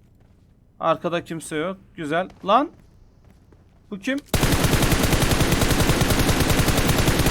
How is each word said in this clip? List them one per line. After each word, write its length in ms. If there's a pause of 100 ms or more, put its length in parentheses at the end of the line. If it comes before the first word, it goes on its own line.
(800)
Arkada 440
kimse 320
yok. 220 (180)
Güzel. 340 (160)
Lan. 240 (1200)
Bu 80
kim? 200 (3000)